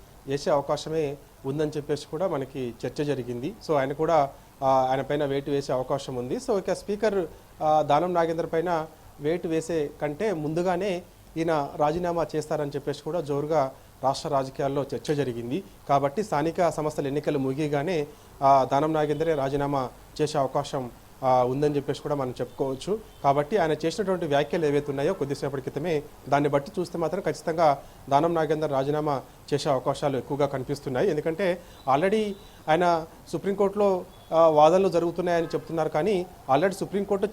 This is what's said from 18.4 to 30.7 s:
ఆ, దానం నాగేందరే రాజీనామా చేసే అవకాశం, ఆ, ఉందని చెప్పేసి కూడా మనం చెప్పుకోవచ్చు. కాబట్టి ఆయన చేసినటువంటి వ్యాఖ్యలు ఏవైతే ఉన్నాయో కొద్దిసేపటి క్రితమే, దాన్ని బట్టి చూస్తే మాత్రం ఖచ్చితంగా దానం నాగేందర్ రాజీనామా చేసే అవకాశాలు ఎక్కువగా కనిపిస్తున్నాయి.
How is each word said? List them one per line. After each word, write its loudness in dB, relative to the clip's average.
ఆ, 6
దానం 2
నాగేందరే 0
రాజీనామా 0
చేసే 0
అవకాశం, -2
ఆ, 6
ఉందని 2
చెప్పేసి -4
కూడా -4
మనం -2
చెప్పుకోవచ్చు. -4
కాబట్టి 2
ఆయన 2
చేసినటువంటి -2
వ్యాఖ్యలు 0
ఏవైతే 2
ఉన్నాయో 0
కొద్దిసేపటి -4
క్రితమే, -4
దాన్ని 2
బట్టి -2
చూస్తే -6
మాత్రం -4
ఖచ్చితంగా 0
దానం 4
నాగేందర్ 0
రాజీనామా 0
చేసే 0
అవకాశాలు 0
ఎక్కువగా -2
కనిపిస్తున్నాయి. -2